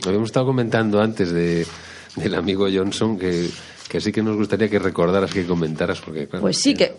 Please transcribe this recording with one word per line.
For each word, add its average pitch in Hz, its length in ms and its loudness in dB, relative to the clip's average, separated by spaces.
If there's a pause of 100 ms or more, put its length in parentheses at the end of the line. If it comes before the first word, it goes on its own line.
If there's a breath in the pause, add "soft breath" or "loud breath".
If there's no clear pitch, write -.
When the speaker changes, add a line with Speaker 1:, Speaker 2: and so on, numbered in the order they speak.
Speaker 1:
habíamos 104 240 2
estado 127 160 2
comentando 113 540 2
antes 107 300 2
de, 85 340 2 (520 loud breath)
del 92 180 -2
amigo 95 400 0
Johnson 101 440 0
que, 87 300 0 (400 loud breath)
que 85 120 -4
sí 104 100 -2
que 107 120 0
nos 110 140 0
gustaría 104 320 0
que 104 120 2
recordaras, 92 520 2
que 92 140 0
comentaras, 85 540 -2
porque, 78 260 -8
claro, - 160 -8
Speaker 2:
Pues 185 160 0
sí, 277 160 2
que, - 240 0